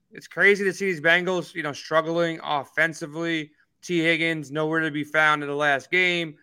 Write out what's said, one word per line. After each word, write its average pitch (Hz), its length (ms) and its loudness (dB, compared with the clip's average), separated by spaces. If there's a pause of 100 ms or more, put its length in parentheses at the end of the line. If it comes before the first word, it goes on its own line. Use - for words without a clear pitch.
(120)
it's - 160 -18
crazy 196 380 4
to 185 80 2
see 196 140 -4
these 170 120 -2
Bengals, 175 560 0
you 165 80 -10
know, 147 100 -4
struggling 165 680 -2
offensively. 156 1080 -4 (300)
T 175 180 -2
Higgins, 160 520 0
nowhere 156 280 0
to 160 120 -2
be 147 120 -4
found 151 400 2
in 143 60 -6
the 143 60 -4
last 143 360 0
game. 175 520 0